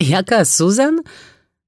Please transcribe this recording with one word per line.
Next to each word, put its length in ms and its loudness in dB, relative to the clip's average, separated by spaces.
"Jaka 440 0
Susan?", 580 0